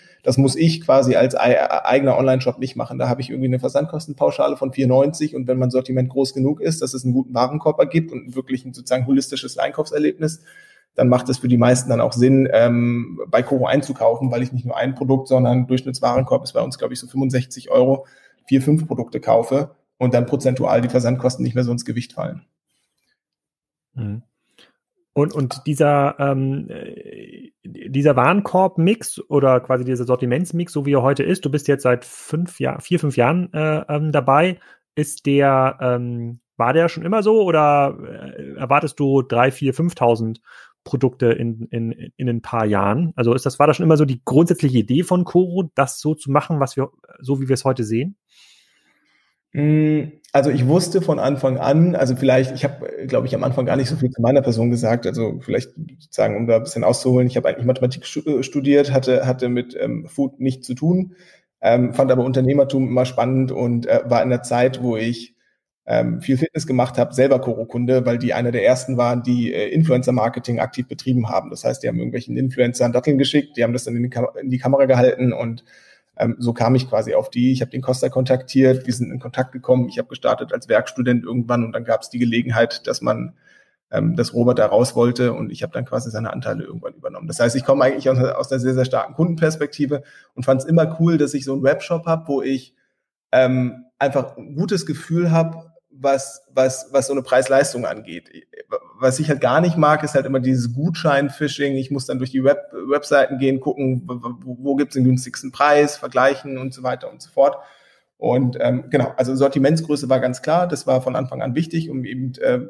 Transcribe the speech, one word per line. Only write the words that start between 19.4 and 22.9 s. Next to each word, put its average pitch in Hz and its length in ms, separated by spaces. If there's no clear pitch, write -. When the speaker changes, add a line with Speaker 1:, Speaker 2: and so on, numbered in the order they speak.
Speaker 1:
und 123 160
dann 143 120
prozentual 127 560
die 123 80
Versandkosten 127 540
nicht 120 120
mehr 127 80
so 120 80
ins 120 140
Gewicht 120 280
fallen. - 320